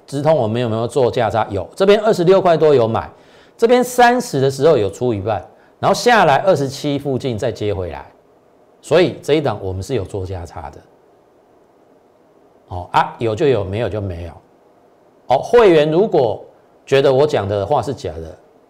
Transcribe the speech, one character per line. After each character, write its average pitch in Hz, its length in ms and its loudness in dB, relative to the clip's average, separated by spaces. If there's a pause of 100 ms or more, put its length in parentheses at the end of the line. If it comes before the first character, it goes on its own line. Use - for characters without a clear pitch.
直 147 140 -6
通 156 140 2
我 117 120 0
们 113 120 -2
有 123 80 -2
没 110 80 -4
有 113 120 -4
做 120 240 0
价 113 180 -2
差？ 107 200 0
有， 92 260 -6
这 190 100 0
边 202 160 4
二 214 100 0
十 175 120 0
六 190 180 4
块 175 160 2
多 151 160 4
有 120 140 4
买， 110 200 -4 (500)
这 233 100 2
边 247 160 4
三 240 360 2
十 160 220 -4
的 135 80 2
时 135 180 0
候 156 100 6
有 101 120 0
出 123 240 -4
一 101 60 -4
半， 101 260 -4 (340)
然 127 100 0
后 196 40 2
下 220 320 2
来 139 120 4
二 185 180 2
十 139 120 -2
七 143 300 -6
附 135 220 -4
近 120 180 -4
再 117 140 -4
接 104 220 -6
回 92 180 -6
来， 69 140 -14 (760)
所 170 200 2
以 127 200 0
这 143 120 -2
一 156 80 2
档 113 200 -4
我 95 120 -8
们 95 100 -8
是 135 100 -8
有 104 100 -4
做 92 220 -8
价 90 200 -12
差 78 240 -16
的。 - 100 -20 (1900)
哦， 90 240 -14
啊， 165 260 0
有 110 160 -4
就 107 100 -2
有， 120 180 0
没 95 160 -8
有 117 100 -4
就 107 100 -8
没 90 240 -10
有。 82 80 -14 (960)
哦， 127 160 2
会 233 280 6
员 156 200 4
如 185 160 2
果 123 360 0 (420)
觉 135 160 2
得 139 120 4
我 143 140 4
讲 113 200 -2
的 101 180 -2
话 139 160 -2
是 135 120 -8
假 92 200 -10
的， 82 220 -16 (340)